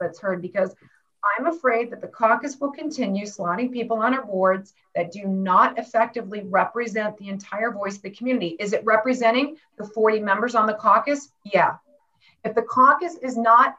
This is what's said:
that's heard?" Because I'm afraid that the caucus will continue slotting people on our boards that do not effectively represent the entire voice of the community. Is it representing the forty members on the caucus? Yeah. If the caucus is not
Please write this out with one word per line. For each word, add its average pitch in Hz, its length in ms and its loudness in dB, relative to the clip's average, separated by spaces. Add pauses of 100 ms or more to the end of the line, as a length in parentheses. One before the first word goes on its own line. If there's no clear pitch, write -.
that's 170 200 -6
heard?" 185 200 -4
Because 185 340 -4 (640)
I'm 262 100 -4
afraid 240 420 0
that 202 100 -14
the 180 80 -12
caucus 233 500 0
will 277 140 -4
continue 214 540 -6
slotting 202 440 -4
people 226 280 -4
on 233 160 2
our 262 100 -4
boards 190 480 0 (220)
that 175 180 -4
do 202 140 -12
not 190 520 2
effectively 220 680 -2
represent 208 760 -2
the 202 100 -16
entire 202 420 -6
voice 202 260 -6
of - 60 -20
the 190 80 -12
community. 220 480 -4
Is 202 140 -6
it - 140 0
representing 240 720 2 (180)
the 214 80 -12
forty 214 360 2
members 214 340 0
on 214 120 4
the 220 60 0
caucus? 220 560 2 (160)
Yeah. 147 320 2 (680)
If 220 100 -6
the 226 80 2
caucus 349 540 4
is 247 200 -8
not 233 420 6